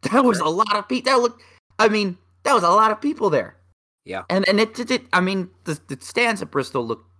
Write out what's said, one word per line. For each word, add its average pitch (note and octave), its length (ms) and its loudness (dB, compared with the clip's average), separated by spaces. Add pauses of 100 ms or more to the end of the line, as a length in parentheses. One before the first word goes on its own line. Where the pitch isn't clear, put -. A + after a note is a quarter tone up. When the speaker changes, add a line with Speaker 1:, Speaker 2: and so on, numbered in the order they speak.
(120)
Speaker 1:
That B3+ 120 4
was A3+ 140 2
Speaker 2:
Sure. E3+ 80 -2
Speaker 1:
a D#3 40 0
lot G3+ 260 -2
of G3+ 120 -6
pe-, B3+ 140 -2
that C4 200 2
looked, A#3 200 -4 (380)
I A3 100 6
mean, G3+ 300 -2 (240)
that C#4 100 2
was G#3 100 4
a E3+ 60 4
lot G#3+ 220 4
of G#3+ 100 -6
people A3+ 300 -2
there. A2+ 240 -2 (500)
Speaker 2:
Yeah. F#2+ 240 -8
Speaker 1:
And, F#3 180 0
and G3+ 120 2
it, A3 200 -2
it, A#3+ 120 -6
it, B3+ 100 -2 (120)
I F3+ 60 4
mean, F#3 300 -2 (140)
the, D#3 240 -6
the C#3 120 -10
stands A3+ 440 -2
at - 80 -12
Bristol C3 340 -4
looked A2+ 240 -8 (100)